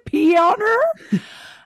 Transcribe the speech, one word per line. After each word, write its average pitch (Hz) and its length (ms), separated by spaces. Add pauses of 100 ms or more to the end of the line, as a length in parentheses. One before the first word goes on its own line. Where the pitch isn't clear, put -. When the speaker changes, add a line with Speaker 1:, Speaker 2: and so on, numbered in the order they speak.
Speaker 1:
pee 311 320
on 339 220
her. 453 600 (260)
Speaker 2:
<laughs> - 200